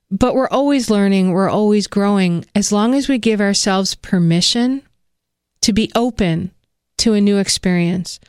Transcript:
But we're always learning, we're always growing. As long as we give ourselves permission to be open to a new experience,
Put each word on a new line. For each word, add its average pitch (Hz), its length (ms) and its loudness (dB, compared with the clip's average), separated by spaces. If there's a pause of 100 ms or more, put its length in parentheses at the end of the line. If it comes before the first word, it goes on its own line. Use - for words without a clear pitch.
(100)
But 233 240 0
we're 262 140 0
always 277 400 0
learning, 196 440 2
we're 190 180 0
always 208 360 2
growing. 196 680 0
As 202 180 -2
long 220 220 0
as 277 120 -2
we 269 120 0
give 214 240 0
ourselves 196 520 0
permission 190 880 0 (760)
to 214 140 0
be 220 200 0
open 185 580 -2 (460)
to 226 140 2
a 208 80 2
new 202 160 2
experience, 180 840 -2 (100)